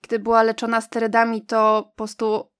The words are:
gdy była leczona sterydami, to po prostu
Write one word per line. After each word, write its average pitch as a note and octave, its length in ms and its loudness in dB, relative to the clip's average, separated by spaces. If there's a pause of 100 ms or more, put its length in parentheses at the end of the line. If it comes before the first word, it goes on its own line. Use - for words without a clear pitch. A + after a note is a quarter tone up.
gdy A3+ 160 -4
była A3+ 240 4
leczona A3+ 380 0
sterydami, A3+ 640 -2
to G#3+ 440 2
po - 60 -20
prostu A3 640 -6